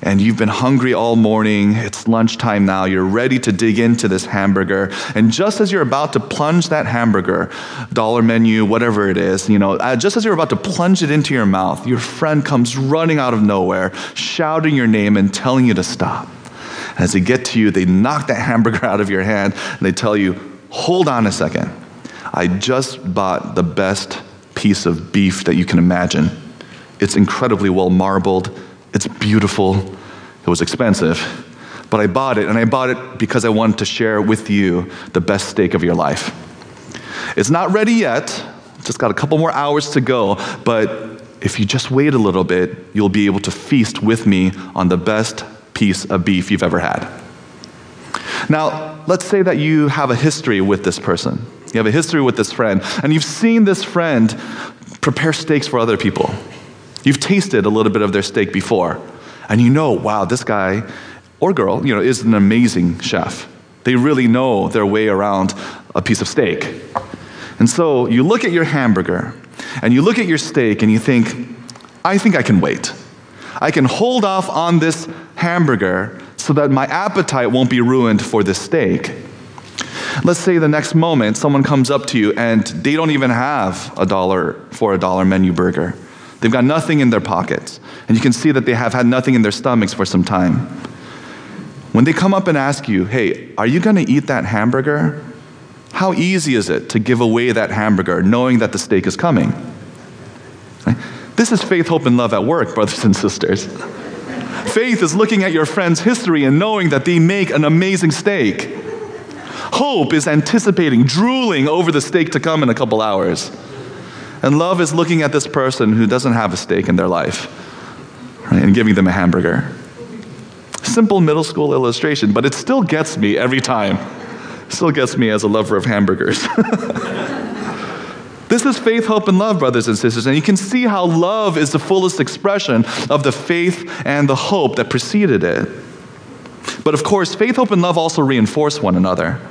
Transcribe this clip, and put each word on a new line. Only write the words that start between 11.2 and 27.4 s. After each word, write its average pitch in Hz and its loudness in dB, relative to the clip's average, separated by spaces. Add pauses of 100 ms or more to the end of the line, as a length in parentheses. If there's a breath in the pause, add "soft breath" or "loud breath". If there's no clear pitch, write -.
your 117 2
mouth, 95 0
your 120 0
friend 151 -2
comes 123 2
running 151 0
out 127 0
of 107 4
nowhere, 92 2 (220 loud breath)
shouting 160 0
your 123 2
name 104 4
and 98 2
telling 127 2
you 113 4
to 90 0
stop. - -4 (720 loud breath)
As 90 0
they 98 4
get 120 2
to - -2
you, 107 4
they 95 2
knock 117 2
that 120 -2
hamburger 117 2
<laughs> 107 0
out 101 0
of 98 -2
your 95 0
hand 101 0
and - -10
they 95 2
tell 107 0
you, 95 -2 (100)
"Hold 180 -2
on 120 0
a 95 0
second. - -4 (600 loud breath)
I 90 0
just 104 -4
bought 95 -4
the 95 0
best 95 -2 (360)
piece 98 0
of 85 -4
beef 95 0
that - 2
you 90 2
can 87 0
imagine. 87 2 (680 loud breath)
It's 98 0
incredibly 101 2